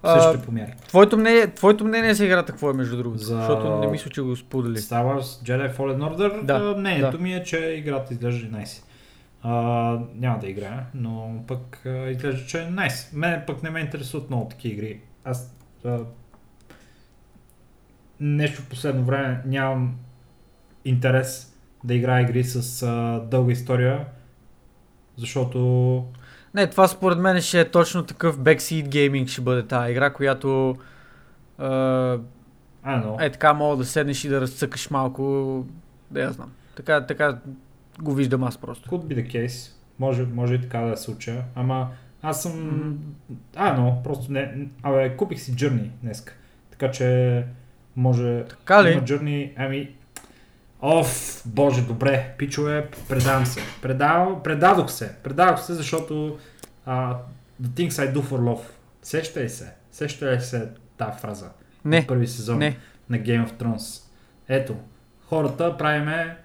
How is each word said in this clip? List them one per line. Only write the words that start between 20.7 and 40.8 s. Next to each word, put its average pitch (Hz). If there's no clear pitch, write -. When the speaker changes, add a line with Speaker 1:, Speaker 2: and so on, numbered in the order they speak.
Speaker 2:
интерес -
да 120
играя 123
игри 123
с, -
а, 117
дълга 123
история, 127
защото 127
Speaker 1:
Не, 196
това 190
според 185
мен 185
ще 175
е 165
точно 170
такъв 147
backseat 143
gaming 139
ще 127
бъде 123
тая 120
игра, 135
която, 135
а, 135
Speaker 2:
I 131
know. 110
Speaker 1:
е 139
така, 151
мога 147
да 127
седнеш 143
и 147
да 139
разцъкаш 131
малко, 135
да 139
я 131
знам. -
Така, 143
така 143
го 147
виждам 131
аз 123
просто. -
Speaker 2:
Could 170
be 147
the 117
case. 120
Може, 131
може 123
и 127
така 120